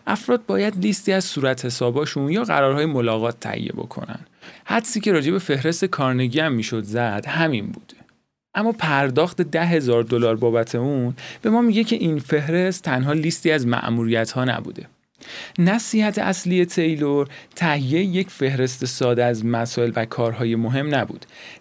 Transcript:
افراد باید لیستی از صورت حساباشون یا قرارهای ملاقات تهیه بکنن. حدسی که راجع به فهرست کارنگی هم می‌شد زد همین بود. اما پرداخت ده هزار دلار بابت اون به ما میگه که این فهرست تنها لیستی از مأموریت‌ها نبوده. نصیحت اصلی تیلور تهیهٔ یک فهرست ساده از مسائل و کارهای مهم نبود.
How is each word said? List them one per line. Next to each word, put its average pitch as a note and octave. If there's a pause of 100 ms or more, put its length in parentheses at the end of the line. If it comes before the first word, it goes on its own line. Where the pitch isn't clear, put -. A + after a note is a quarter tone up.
افراد A3+
باید G3
لیستی G3
از F#3
صورت C3
حساباشون C#3
یا A3
قرارهای C#3+
ملاقات A#2
تهیه -
بکنن. - (460)
حدسی A3+
که G#3
راجع D#3
به F#3+
فهرست D#3+
کارنگی C3
هم D#3
می‌شد A2
زد G#2
همین D#3
بود. - (600)
اما A3
پرداخت D3+
ده E3
هزار C3
دلار A#2
بابت A#2
اون B2+ (280)
به A3
ما A#3
میگه A3+
که A3+
این D#3
فهرست E3
تنها C3+
لیستی D#3+
از C3+
مأموریت‌ها A#2
نبوده. - (720)
نصیحت G#3+
اصلی F3+
تیلور D3 (280)
تهیهٔ D3
یک F#3
فهرست C3
ساده B2
از A#2
مسائل A#2
و A2+
کارهای A#2
مهم C3+
نبود. A2 (360)